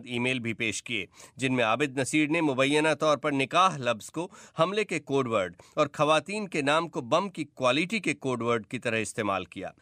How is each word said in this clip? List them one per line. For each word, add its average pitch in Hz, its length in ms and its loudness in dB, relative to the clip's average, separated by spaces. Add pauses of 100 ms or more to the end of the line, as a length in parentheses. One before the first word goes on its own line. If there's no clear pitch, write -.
ای 120 140 -4
میل 127 220 0
بھی 117 120 -2
پیش 110 300 -4
کیے، 104 240 -6 (300)
جن 131 180 0
میں 123 100 4
عابد 127 340 0
نصیر 151 300 2
نے 170 120 2
مبینہ 147 600 2
طور 151 160 4
پر 151 160 -2
نکاح 151 460 2
لفظ 120 320 -2
کو 170 180 -6 (300)
حملے 196 260 2
کے 170 160 -4
کوڈ 135 280 0
ورڈ 95 260 -2 (220)
اور 151 160 4
خواتین 156 560 0
کے 160 140 -4
نام 156 260 0
کو 160 120 -8
بم 156 280 0
کی 151 160 -8
کوالٹی 151 540 0
کے 170 160 -2
کوڈ 123 280 -4
ورڈ 117 240 0
کی 127 120 -8
طرح 113 180 -2
استعمال 101 480 -2
کیا۔ 90 260 -12 (120)